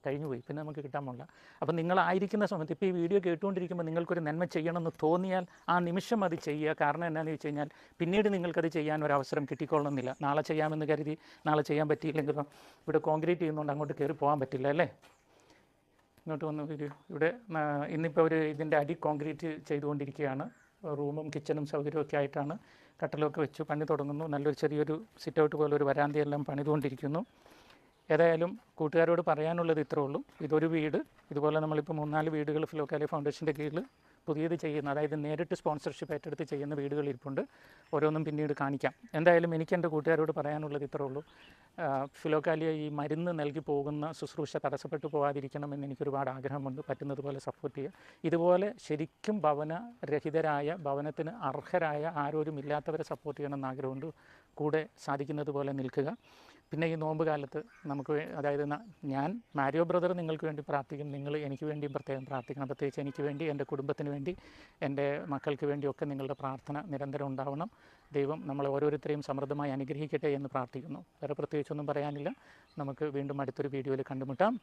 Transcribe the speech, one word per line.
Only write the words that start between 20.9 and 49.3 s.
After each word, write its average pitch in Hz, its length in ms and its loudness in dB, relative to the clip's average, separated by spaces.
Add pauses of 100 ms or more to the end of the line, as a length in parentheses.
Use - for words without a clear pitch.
റൂമും 151 340 -2
കിച്ചണും 151 400 0
സൗകര്യമൊക്കെ 147 480 -2
ആയിട്ടാണ്. 143 340 -2 (460)
കട്ടിലൊക്കെ 151 440 0
വെച്ചു, - 240 -10
പണി 151 220 0
തുടങ്ങുന്നു. 147 420 0
നല്ലൊരു 143 280 0
ചെറിയൊരു 151 340 2 (280)
സിറ്റ് 160 200 2
ഔട്ട് 151 180 4
പോലെ 147 180 4
ഒരു 147 100 4
വരാന്തയെല്ലാം 147 600 4
പണിതുകൊണ്ടിരിക്കുന്നു. 143 720 0 (920)
ഏതായാലും 165 380 6 (280)
കൂട്ടുകാരോട് 165 500 6
പറയാനുള്ളത് 160 540 2
ഇത്രേ 156 220 0
ഉള്ളൂ. 143 140 -2 (260)
ഇതൊരു 156 280 4
വീട്, 156 240 2 (340)
ഇതുപോലെ 151 320 2
നമ്മളിപ്പോൾ 156 360 0
മൂന്നാല് 156 360 0
വീടുകൾ 151 360 0
ഫിലോക്കാലിയ 151 420 -2
ഫൗണ്ടേഷൻ്റെ 147 440 0
കീഴിൽ 151 220 -2 (480)
പുതിയത് 160 260 0 (100)
ചെയ്യുന്ന, 147 300 -2
അതായത് 151 300 0
നേരിട്ട് 151 360 -2
സ്പോൺസർഷിപ്പ് 151 560 -4
ഏറ്റെടുത്ത് 147 360 -6
ചെയ്യുന്ന 143 300 -2
വീടുകൾ 143 300 0
ഇരിപ്പുണ്ട്. 139 300 -4 (540)
ഓരോന്നും 156 320 4
പിന്നീട് 151 340 0
കാണിക്കാം. 139 320 0 (240)
എന്തായാലും 170 400 8
എനിക്ക് 160 200 0
എൻ്റെ 170 160 2
കൂട്ടുകാരോട് 156 460 4
പറയാനുള്ളത് 147 480 -2
ഇത്രേ 147 220 -4
ഉള്ളൂ. 139 120 -6 (640)
ആ, - 20 2 (340)
ഫിലോക്കാലിയ 156 480 2 (140)
ഈ 151 40 -2 (120)
മരുന്ന് 156 400 0
നൽകി 147 300 -2
പോകുന്ന 147 360 0 (140)
ശുശ്രൂഷ 151 460 -4
തടസ്സപ്പെട്ടു 143 500 -4
പോകാതിരിക്കണമെന്ന് 143 720 0
എനിക്കൊരുപാട് 139 480 -2
ആഗ്രഹമുണ്ട്. 135 520 -4
പറ്റുന്നത് 139 380 -4
പോലെ 135 200 -4
സപ്പോർട്ട് 139 300 -6
ചെയ്യുക. 135 160 -6 (360)
ഇതുപോലെ 180 400 6 (180)
ശരിക്കും 160 580 -2